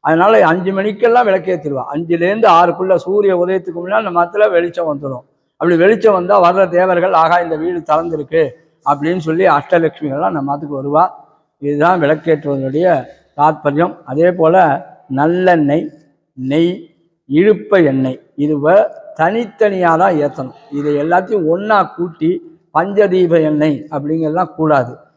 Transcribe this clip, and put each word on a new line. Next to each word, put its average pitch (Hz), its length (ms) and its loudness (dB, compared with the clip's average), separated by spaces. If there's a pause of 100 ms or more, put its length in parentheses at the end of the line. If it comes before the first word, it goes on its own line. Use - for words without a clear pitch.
அதனால 180 460 4
அஞ்சு 180 260 0
மணிக்கெல்லாம் 220 540 0
விளக்கேத்திடுவா. 160 680 -2
அஞ்சுலேருந்து 170 540 -2
ஆறுக்குள்ள 190 480 2
சூரிய 185 520 0
உதயத்துக்கு 185 380 -6
முன்னாடி 208 180 -2
நம்ம 175 220 0
மரத்துல 208 260 0
வெளிச்சம் 170 360 -2
வந்துடும். 143 360 -8 (280)
அப்படி 170 260 0
வெளிச்சம் 202 360 4
வந்தா 185 300 2
வர்ற 180 260 4
தேவர்கள், 180 440 0
"ஆகா, 165 240 4
இந்த 165 200 -2
வீடு 170 220 -4
திறந்திருக்கு" 156 720 -2 (340)
அப்படின்னு 147 320 -2
சொல்லி 160 300 -2
அஷ்டலட்சுமிகள்லாம் 156 840 0
நம்ம 151 120 -6
மரத்துக்கு 143 400 -6
வருவா. 151 260 0 (500)
இதுதான் 147 420 0
விளக்கேற்றுவதனுடைய 147 1040 -2 (320)
தாத்பரியம். 151 680 0
அதே 160 280 0
போல 165 540 2 (240)
நல்லெண்ணெய், 160 800 0 (460)
நெய், 160 600 -2 (340)
இழுப்ப 180 560 2
எண்ணெய், 131 360 -2 (160)
இது 147 340 0
வ-, 202 180 4 (280)
தனித்தனியா 185 800 0
தான் 185 160 2
ஏத்தணும். 143 400 -4 (160)
இதை 143 260 -4
எல்லாத்தையும் 175 500 -2
ஒண்ணா 196 360 0
கூட்டி 170 760 -6 (200)
பஞ்சதீப 185 640 2
எண்ணெய் 151 500 -2
அப்படிங்கிறதுலாம் 156 640 -4
கூடாது. 139 420 0 (200)